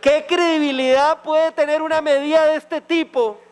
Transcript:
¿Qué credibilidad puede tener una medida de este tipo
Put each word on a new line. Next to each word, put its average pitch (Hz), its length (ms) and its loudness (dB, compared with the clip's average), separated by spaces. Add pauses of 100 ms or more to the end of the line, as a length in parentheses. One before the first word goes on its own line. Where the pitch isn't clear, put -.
¿Qué 294 260 0
credibilidad 302 960 0
puede 320 300 0
tener 302 280 -2
una 311 200 -2
medida 302 460 2
de 311 100 0
este 302 240 -8
tipo 247 600 -4 (120)